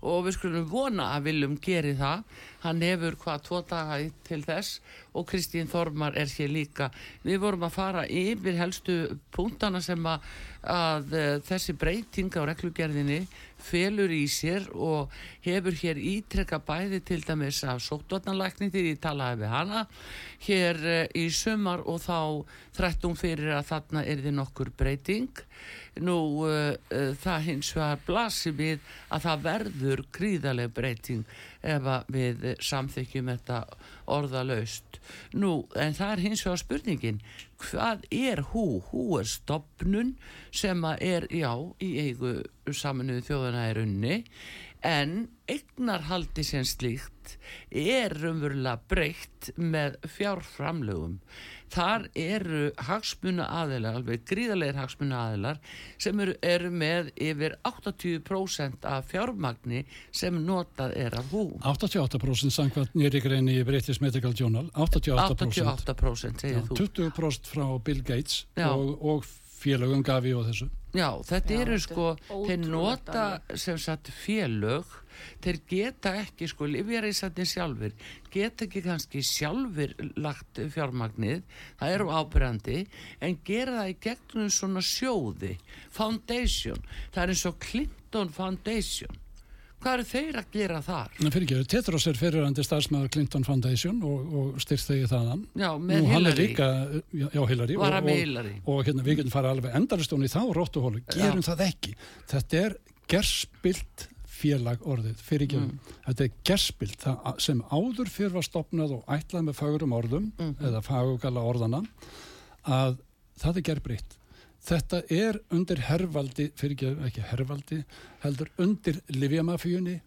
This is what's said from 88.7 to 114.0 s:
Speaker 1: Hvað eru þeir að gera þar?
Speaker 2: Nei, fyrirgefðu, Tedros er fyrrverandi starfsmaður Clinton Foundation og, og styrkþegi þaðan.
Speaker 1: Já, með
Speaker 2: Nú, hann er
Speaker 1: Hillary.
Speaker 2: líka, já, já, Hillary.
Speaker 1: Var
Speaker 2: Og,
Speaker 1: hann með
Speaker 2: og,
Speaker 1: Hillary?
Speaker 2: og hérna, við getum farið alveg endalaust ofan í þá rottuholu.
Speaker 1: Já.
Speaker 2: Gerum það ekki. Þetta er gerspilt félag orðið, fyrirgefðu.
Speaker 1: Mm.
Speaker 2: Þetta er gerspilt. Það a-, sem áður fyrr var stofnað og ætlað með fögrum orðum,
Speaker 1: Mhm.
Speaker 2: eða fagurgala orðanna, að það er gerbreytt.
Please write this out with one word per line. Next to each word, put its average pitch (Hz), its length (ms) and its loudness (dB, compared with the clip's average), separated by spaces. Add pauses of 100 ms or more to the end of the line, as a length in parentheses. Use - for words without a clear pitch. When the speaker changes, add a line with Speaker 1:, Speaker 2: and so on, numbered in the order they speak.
Speaker 1:
Hvað - 200 0
eru 247 100 0
þeir 294 320 -2
að 208 120 -6
gera 190 320 0
þar? 147 340 -4
Speaker 2:
Nei, 156 160 4
fyrirgefðu, 135 380 2
Tedros 180 400 4
er 147 100 2
fyrrverandi 147 460 4
starfsmaður 143 480 2
Clinton 143 340 2
Foundation 135 560 2
og, 143 300 -2
og 139 260 0
styrkþegi 135 480 2
þaðan. 123 440 2
Speaker 1:
Já, 190 240 0
með 160 280 4
Speaker 2:
Nú, 143 80 8
hann 175 160 8
er 156 80 6
Speaker 1:
Hillary. 160 140 6
Speaker 2:
líka, 135 180 4 (440)
já, 143 180 0
já, 147 160 2
Hillary. 120 340 2
Speaker 1:
Var 196 80 4
Speaker 2:
Og, 190 80 4
Speaker 1:
hann 190 140 2
með - 20 6
Speaker 2:
og, - 80 6
Speaker 1:
Hillary? 117 440 -2
Speaker 2:
og 139 200 2
hérna, 135 240 2
við 151 140 4
getum 131 160 0
farið 131 160 4
alveg 127 260 0
endalaust 165 380 2
ofan 139 100 4
í 123 60 0
þá 170 80 2 (100)
rottuholu. 127 540 0
Speaker 1:
Já. - 100 -6
Speaker 2:
Gerum 185 320 4
það 165 160 0
ekki. 160 320 0 (300)
Þetta 147 400 0
er 214 120 -2 (320)
gerspilt - 1000 0 (180)
félag 120 560 2
orðið, 113 400 -2
fyrirgefðu. 139 480 2
Speaker 1:
Mm. - 340 -12
Speaker 2:
Þetta 131 220 2
er - 160 -2
gerspilt. - 560 2
Það 131 240 -2
a-, - 160 -4
sem 127 280 2
áður 214 440 2
fyrr 196 240 -2
var 175 160 -2
stofnað 156 480 0
og - 80 -12
ætlað 160 400 0
með 147 160 -2
fögrum 151 320 2
orðum, 127 360 0
Speaker 1:
Mhm. 156 280 -4
Speaker 2:
eða 120 240 0
fagurgala 123 640 0
orðanna, 120 380 2 (800)
að 131 340 4 (380)
það 170 260 2
er 160 80 0
gerbreytt. 131 440 -4 (420)